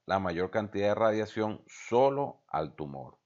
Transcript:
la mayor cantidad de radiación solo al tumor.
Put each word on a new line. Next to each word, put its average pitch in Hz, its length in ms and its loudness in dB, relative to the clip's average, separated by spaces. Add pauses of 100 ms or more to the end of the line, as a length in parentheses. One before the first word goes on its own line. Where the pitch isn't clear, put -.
la 98 140 0
mayor 90 300 0
cantidad 101 400 0
de 104 60 2
radiación 107 720 0
solo 135 800 0
al 76 280 -4
tumor. 67 500 -10